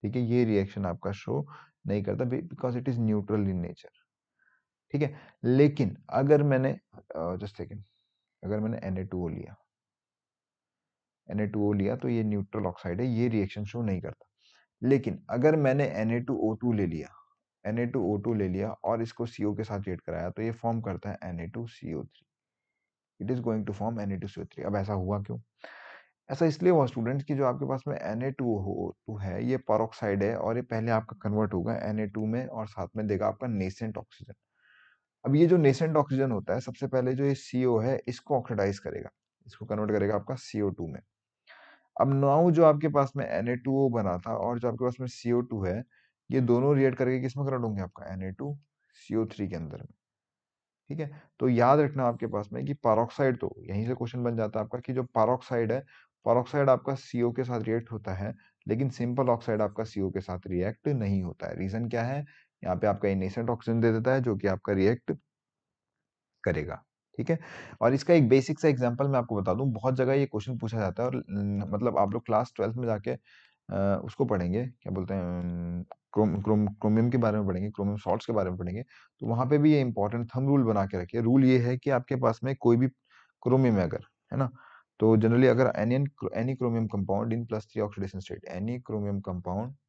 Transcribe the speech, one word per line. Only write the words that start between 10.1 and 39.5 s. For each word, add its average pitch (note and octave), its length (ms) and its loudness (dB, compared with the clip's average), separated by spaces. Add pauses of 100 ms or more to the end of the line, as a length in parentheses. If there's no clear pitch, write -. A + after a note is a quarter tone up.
एन G2+ 120 -6
ए G#2+ 60 -2
टू G#2 220 0
ओ G#2 40 2
लिया G2+ 240 0
तो C3 120 -4
ये A#2 140 0
न्यूट्रल G#2 440 -2
ऑक्साइड F2+ 340 -6
है, B2+ 60 0
ये A#2+ 220 0
रिएक्शन G#2+ 360 -2
शो A#2 180 -8
नहीं G2 180 -2
करता। - 260 -14 (560)
लेकिन B2 480 2
अगर D3 260 4
मैंने C#3 280 2
एन A2 260 0
ए A#2+ 100 0
टू A#2+ 160 -2
ओ A2 180 0
टू A#2+ 180 0
ले G2+ 140 2
लिया, D#2 220 -6 (560)
एन G#2+ 140 -4
ए A#2+ 80 0
टू A2 280 0
ओ - 20 0
टू A2+ 180 -2
ले G2+ 140 0
लिया F#2+ 240 -2
और A2+ 300 -2
इसको A#2 240 -6
सी A#2 180 -6
ओ G#2 100 0
के G#2+ 100 -4
साथ G#2 160 -6
रिएक्ट F#2+ 240 -8
कराया E2+ 260 -6
तो G2+ 120 -8
ये A2+ 100 -4
फॉर्म A#2 280 -2
करता G2+ 300 -6
है - 140 -10
एन F2 160 -8
ए E2+ 60 -8
टू A#2 200 -10
सी - 280 -10
ओ C#2+ 100 -8
थ्री। - 220 -20 (960)
It G2+ 120 -4
is B2 80 -2
going A2 240 -2
to G2+ 100 -6
form G#2 260 -4
एन G2+ 120 -4
ए F#2+ 40 -4
टू F#2 120 -6
सी - 120 -14
ओ E2 40 -8
थ्री। - 200 -14
अब G2+ 120 -2
ऐसा G2+ 160 -2
हुआ G2+ 300 -2
क्यों? A#2 160 -8 (920)
ऐसा C#3 160 0
इसलिए E3 260 4
हुआ D3+ 140 6
स्टूडेंट्स B2 380 -2
कि D3+ 100 -2
जो C3+ 100 0
आपके C3+ 240 0
पास C3+ 200 -4
में C#3+ 80 -4
एन G#2+ 260 -4
ए C3+ 80 -2
टू A#2+ 280 -2
ओ F#2 320 -6
टू - 260 -12
है, G2 280 -4
ये B2+ 140 0 (120)
peroxide G#2+ 520 0
है G#2+ 140 0
और A2+ 200 -2
ये B2 60 -2
पहले A2+ 280 -4
आपका A2+ 320 0
कन्वर्ट G#2+ 320 0
होगा F#2+ 220 -2
एन G#2+ 240 -4
ए G#2+ 60 -2
टू G#2+ 200 -6
में A#2 200 -2
और A2 220 -10
साथ F2+ 280 -10
में G#2+ 100 -4
देगा G2+ 200 0
आपका G#2 200 -4
नेसेंट G#2 520 -4
ऑक्सीजन। - 360 -18 (920)
अब C3+ 120 2
ये E3+ 100 8
जो F3+ 100 6
नेसेंट D#3 400 4
ऑक्सीजन C3+ 360 2
होता G2 220 -2
है, B2 60 -2
सबसे B2 260 -8
पहले B2+ 280 0
जो C3+ 100 -2
ये C#3 100 2
सी B2+ 300 -4
ओ A#2+ 140 4
है, B2 300 0
इसको C3 300 -4
ऑक्सीडाइज G2+ 400 0
करेगा, - 320 -10 (360)
इसको A2+ 200 -16